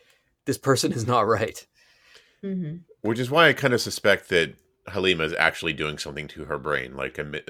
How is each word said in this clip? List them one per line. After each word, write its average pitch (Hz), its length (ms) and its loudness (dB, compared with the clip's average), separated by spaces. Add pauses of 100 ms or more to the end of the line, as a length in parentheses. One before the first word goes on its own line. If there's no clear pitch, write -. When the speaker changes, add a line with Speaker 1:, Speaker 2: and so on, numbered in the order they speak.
(440)
Speaker 1:
this 135 140 -2
person 135 340 0
is 110 140 -4
not 117 200 4
right. 107 400 0 (760)
Speaker 2:
Mm-hmm. 180 360 -6 (220)
Speaker 3:
Which 110 180 -2
is 123 120 -4
why 160 180 8
I 139 60 6
kind 135 180 0
of 113 80 4
suspect - 480 0
that 82 280 2 (320)
Halima 92 360 2
is 80 140 -2
actually 80 340 0
doing 76 240 -4
something 76 320 -10
to 78 160 -14
her 76 140 -6
brain, 67 360 -4
like 67 220 -8
a 76 80 -6
mi-, 73 260 -8